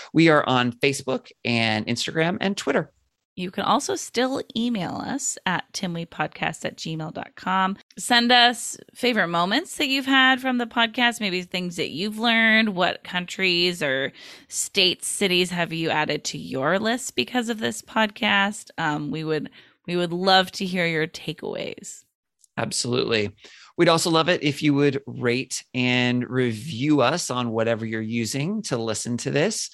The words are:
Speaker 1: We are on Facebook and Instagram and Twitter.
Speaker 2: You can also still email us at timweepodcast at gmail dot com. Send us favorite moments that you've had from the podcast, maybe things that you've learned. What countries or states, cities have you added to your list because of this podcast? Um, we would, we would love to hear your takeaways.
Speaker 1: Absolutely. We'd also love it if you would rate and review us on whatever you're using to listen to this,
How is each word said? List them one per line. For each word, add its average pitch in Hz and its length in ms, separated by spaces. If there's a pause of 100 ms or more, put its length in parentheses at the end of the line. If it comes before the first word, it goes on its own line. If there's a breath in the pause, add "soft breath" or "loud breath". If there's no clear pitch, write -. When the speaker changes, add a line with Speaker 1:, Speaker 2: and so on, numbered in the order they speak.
(120)
Speaker 1:
We 160 160
are 151 180
on 123 260
Facebook - 560 (160)
and 113 420
Instagram 160 560
and 196 120
Twitter. - 380 (440)
Speaker 2:
You 180 140
can 185 140
also 277 320
still 262 460 (120)
email 226 420
us - 500
at 175 260
timweepodcast 165 920
at - 100
gmail 160 380
dot - 220
com. 190 420 (200)
Send 240 320
us 240 460 (180)
favorite 214 340
moments 185 500
that 302 100
you've 269 160
had 262 380
from 254 160
the 240 80
podcast, 233 540
maybe 185 200
things 180 360
that 143 120
you've 202 300
learned. 226 580
What 175 260
countries 180 800
or 135 300 (360 loud breath)
states, - 600
cities 180 440
have 170 200
you 165 160
added 151 360
to - 140
your 156 400
list 226 380
because 247 320
of 226 120
this 226 200
podcast? 208 960
Um, 147 340
we 156 140
would, 156 240 (380 soft breath)
we 175 100
would 175 160
love 190 400
to 202 140
hear 180 200
your 160 200
takeaways. - 960 (540)
Speaker 1:
Absolutely. 113 720 (480 loud breath)
We'd 170 100
also 165 220
love 160 180
it 180 140
if 143 200
you 147 120
would 139 320
rate 123 640
and 123 560
review 127 720
us 139 300
on 123 220
whatever 113 340
you're 110 160
using 127 600
to - 140
listen 113 420
to 135 120
this, 156 440